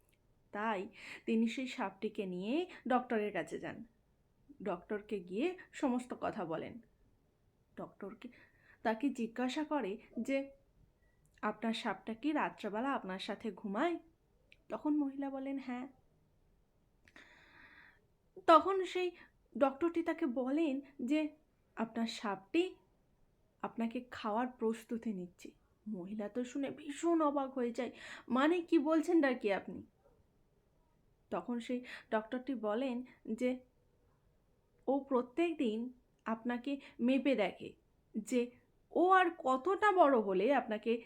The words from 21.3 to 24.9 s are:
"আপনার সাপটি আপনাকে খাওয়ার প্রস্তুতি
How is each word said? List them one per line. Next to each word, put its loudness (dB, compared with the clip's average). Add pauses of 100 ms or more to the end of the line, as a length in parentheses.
"আপনার -2
সাপটি -2 (880)
আপনাকে -6
খাওয়ার -2
প্রস্তুতি -4